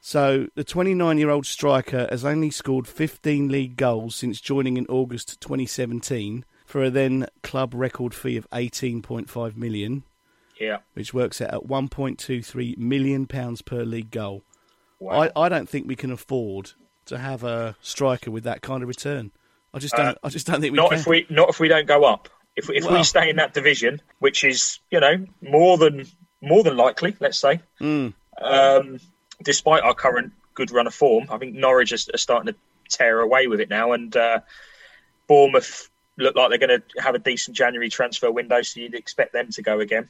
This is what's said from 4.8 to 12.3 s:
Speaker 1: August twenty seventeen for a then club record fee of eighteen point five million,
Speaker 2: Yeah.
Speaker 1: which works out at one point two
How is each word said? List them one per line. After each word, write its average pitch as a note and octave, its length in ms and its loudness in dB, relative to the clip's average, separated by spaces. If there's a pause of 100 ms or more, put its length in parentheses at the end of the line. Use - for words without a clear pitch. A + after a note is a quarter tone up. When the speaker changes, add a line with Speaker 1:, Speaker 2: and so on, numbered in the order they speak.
Speaker 1:
August B2+ 520 -6
twenty C3+ 260 -6
seventeen A#2+ 800 -8 (200)
for - 180 -4
a C3 80 0
then C3 380 0 (140)
club C3 320 -6
record B2 400 -6
fee B2 220 -8
of A2 160 -10
eighteen A#2+ 500 -6
point A#2 280 -10
five A2+ 260 -8
million, A#2 460 -6 (580)
Speaker 2:
Yeah. G#2+ 180 -6 (160)
Speaker 1:
which - 200 -12
works B2+ 260 -4
out G#2+ 140 -8
at - 120 -10
one C3+ 220 -6
point C3+ 300 -8
two B2 240 -8